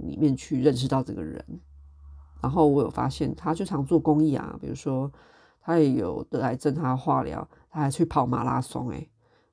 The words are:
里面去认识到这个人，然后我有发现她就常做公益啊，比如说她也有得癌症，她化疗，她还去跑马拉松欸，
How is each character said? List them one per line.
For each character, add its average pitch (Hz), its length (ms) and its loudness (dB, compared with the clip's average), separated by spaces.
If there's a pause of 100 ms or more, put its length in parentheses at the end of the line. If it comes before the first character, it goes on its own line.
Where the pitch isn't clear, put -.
里 73 100 -6
面 139 200 2
去 131 240 -4
认 135 160 4
识 127 100 -2
到 131 160 0
这 117 120 -8
个 92 80 -8
人， 78 200 -10 (1000)
然 135 100 0
后 156 140 6
我 143 160 6
有 92 80 0
发 123 180 -2
现 139 260 -2
她 156 200 -4
就 185 100 -4
常 180 200 -2
做 165 140 4
公 151 240 4
益 151 120 4
啊， - 260 -6
比 - 60 -10
如 - 80 -6
说 135 360 -4 (500)
她 170 180 2
也 143 140 6
有 90 320 -2
得 - 180 -4
癌 123 120 0
症， 135 200 0
她 135 200 0
化 135 280 0
疗， - 260 -6 (220)
她 156 100 -6
还 139 100 2
去 160 140 2
跑 143 220 0
马 120 180 0
拉 127 160 0
松 127 300 -6
欸， - 200 -10 (420)